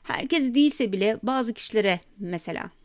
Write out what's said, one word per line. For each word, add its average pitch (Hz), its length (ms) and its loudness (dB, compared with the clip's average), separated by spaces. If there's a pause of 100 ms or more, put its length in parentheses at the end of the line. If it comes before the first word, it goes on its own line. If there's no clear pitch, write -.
Herkes 262 520 0
değilse 277 360 4
bile 202 320 0
bazı 247 300 0
kişilere 196 460 0 (200)
mesela 175 500 -6 (160)